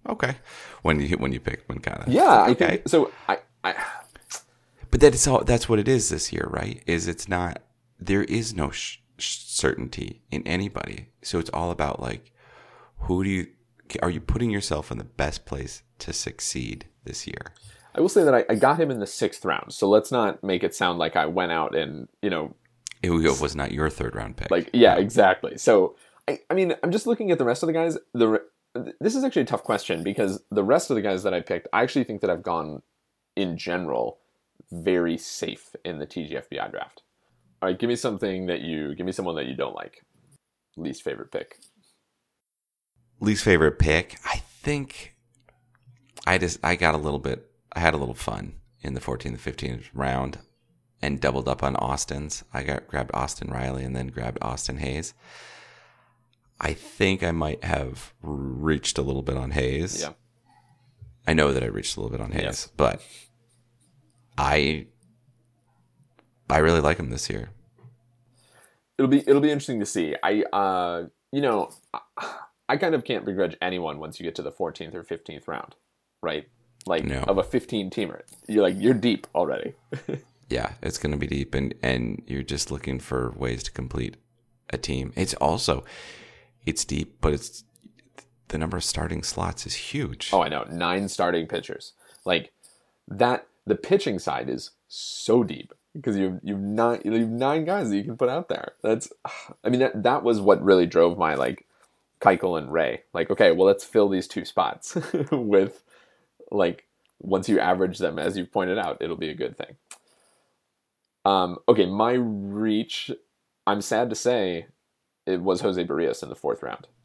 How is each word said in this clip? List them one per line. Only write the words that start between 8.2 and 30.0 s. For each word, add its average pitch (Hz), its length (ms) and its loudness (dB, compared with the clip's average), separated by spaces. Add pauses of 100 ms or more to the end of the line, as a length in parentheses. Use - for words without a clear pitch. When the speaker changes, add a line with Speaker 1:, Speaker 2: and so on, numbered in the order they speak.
Speaker 1:
is 113 280 -2
no 73 180 -2
sh-, - 260 -10 (200)
sh-, - 280 -8
certainty - 760 -4 (100)
in 69 140 -6
anybody. - 680 -6 (100)
So - 180 -2
it's 80 120 -4
all 85 200 -2
about, 78 300 -2
like, - 320 -8 (640)
who 92 260 0
do 98 60 0
you, 92 180 0 (560)
are - 60 2
you 80 100 -2
putting 117 300 0
yourself 90 420 -4
in 60 60 -8
the 50 80 -10
best - 400 -4
place - 380 -10 (160)
to - 120 -10
succeed - 760 -8 (180)
this - 200 -12
year? - 280 -12 (440)
Speaker 2:
I - 40 2
will 185 80 4
say 196 140 6
that 139 120 8
I, 117 140 4
I 113 60 4
got 135 240 4
him 151 120 2
in 120 80 -4
the 98 80 -2
sixth - 360 -4
round, - 300 -2
so 98 160 2
let's 104 220 6
not 117 320 0
make 92 200 0
it 82 120 -2
sound 87 240 0
like 80 160 0
I 82 100 4
went 87 260 0
out 80 240 0
and, 76 320 -4 (140)
you 104 80 0
know, 78 240 -2 (480)
Speaker 1:
It 90 80 0
was 73 460 4
not 69 160 -4
your 76 180 0
third - 260 -6
round 53 220 -8
pick. - 140 -4
Speaker 2:
Like, 90 220 2
yeah, 117 220 10
Speaker 1:
No. 95 60 2
Speaker 2:
exactly. 101 560 2
So, 101 380 4 (320)
I, 127 120 -4 (100)
I 160 40 0
mean, 185 300 2
I'm 170 80 0
just 214 160 -2
looking 220 240 0
at 165 80 4
the 127 60 2
rest 120 180 2
of 170 40 0
the 160 60 0
guys. 165 240 0 (160)
The 117 140 6
re-, 110 120 4 (360)
th-, - 240 -8
this 214 160 0
is 269 80 0
actually 254 200 2
a - 20 2
tough - 180 -2
question 92 400 -2